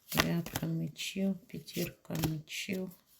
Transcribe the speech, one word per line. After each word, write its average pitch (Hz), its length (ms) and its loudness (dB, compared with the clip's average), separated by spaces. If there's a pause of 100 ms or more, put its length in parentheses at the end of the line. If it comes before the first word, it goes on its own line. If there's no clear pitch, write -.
(140)
дев'ятка 165 520 2
мечів, 185 800 0
п'ятірка - 680 -6 (140)
мечів, 185 640 -4 (300)